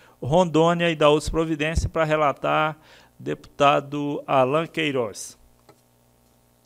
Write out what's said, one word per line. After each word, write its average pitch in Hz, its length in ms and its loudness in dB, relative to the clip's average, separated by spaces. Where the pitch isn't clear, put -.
Rondônia 170 680 2
e 165 60 0
da 151 160 4
outras 151 180 2
providências. 160 600 -2
Para 165 160 -2
relatar, 151 760 0
deputado 143 1080 -2
Alan 143 400 2
Queiroz. 131 720 -6